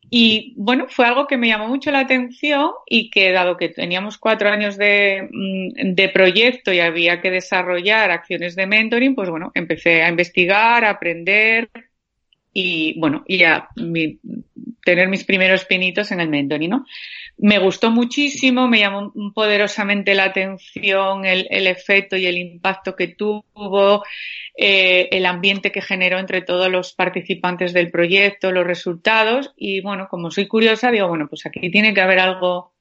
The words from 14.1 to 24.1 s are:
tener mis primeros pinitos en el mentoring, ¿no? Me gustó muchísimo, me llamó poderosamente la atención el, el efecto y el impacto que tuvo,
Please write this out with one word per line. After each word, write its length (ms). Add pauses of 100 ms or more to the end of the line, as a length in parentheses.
tener 260
mis 160
primeros 420
pinitos 440
en 100
el 100
mentoring, 400
¿no? 160 (500)
Me 220
gustó 320
muchísimo, 760
me 140
llamó 320 (200)
poderosamente 840
la 100
atención 1000
el, 260
el 180
efecto 480
y 100
el 100
impacto 600
que 120
tuvo, 960 (540)